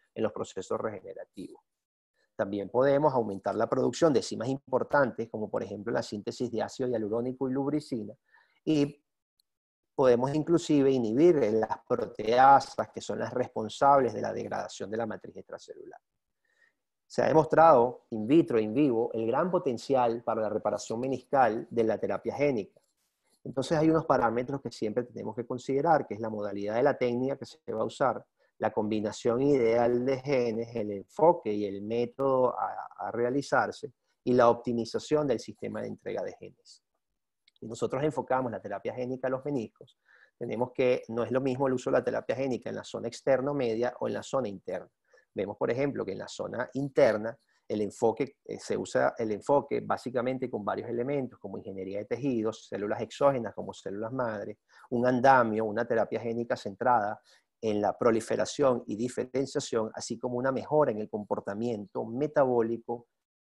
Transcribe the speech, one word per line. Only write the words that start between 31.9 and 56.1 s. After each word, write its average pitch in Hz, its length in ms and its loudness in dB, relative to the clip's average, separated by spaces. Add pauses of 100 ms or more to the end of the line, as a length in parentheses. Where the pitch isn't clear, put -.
a, 104 300 -6 (100)
a 101 140 -8
realizarse, 120 800 -2 (320)
y 123 100 2
la 120 160 8
optimización 117 800 0
del 113 100 0
sistema 107 420 -10
de 110 60 -8
entrega 101 360 -6
de 95 120 -8
genes. - 500 -20 (720)
Si - 120 -16
nosotros 117 360 -4
enfocamos 127 500 -2
la 95 80 -8
terapia 101 320 -8
génica 127 360 -6
a - 20 -2
los 131 140 -4
meniscos, 139 520 -8 (400)
tenemos 120 360 -4
que 127 360 2
no 113 140 -2
es 110 80 -4
lo 131 100 0
mismo 135 280 0
el 127 60 2
uso 127 160 -2
de 135 80 4
la 120 60 0
terapia 113 320 -4
génica 123 320 -4
en 107 80 -8
la 104 80 -10
zona 104 240 -10
externa 135 440 0
o - 20 -4
media 120 460 -2
o 117 80 -2
en 113 60 -4
la 104 80 -6
zona 127 260 -4
interna. 90 420 -8 (440)
Vemos, 101 220 -6
por 131 140 -2
ejemplo, 120 340 -2
que 98 80 -6
en 98 60 -8
la 101 100 -12
zona 107 460 -8
interna 113 600 2 (320)
el 107 140 -2
enfoque, 110 600 -2
eh, 104 140 -10
se - 180 -4
usa 127 420 0
el 110 120 -2
enfoque 120 520 0
básicamente 123 680 -4
con 107 140 -6
varios 101 240 -4
elementos, 123 500 -4
como 101 200 -12
ingeniería 95 400 -10
de 107 80 -8
tejidos, 117 600 -4
células 110 360 -4
exógenas 123 520 0
como 95 180 -10
células 107 400 -10
madre, 107 460 -6 (320)
un 123 160 0
andamio, 123 580 6
una 110 220 -2
terapia 110 320 0